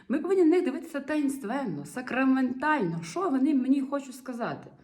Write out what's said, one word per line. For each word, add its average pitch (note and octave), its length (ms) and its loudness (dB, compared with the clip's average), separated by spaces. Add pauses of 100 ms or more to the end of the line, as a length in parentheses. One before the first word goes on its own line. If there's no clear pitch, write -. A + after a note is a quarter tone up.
ми C#4 120 0
повинні F#4 240 4
на D#4 60 8
них F4 160 4
дивитися C#4+ 340 -6
таїнственно, C4 880 -4
сакраментально, B3+ 1160 0
що F4+ 260 -4
вони C4+ 260 4
мені C4 260 4
хочуть C4+ 340 -6
сказати. A#3 560 -8 (120)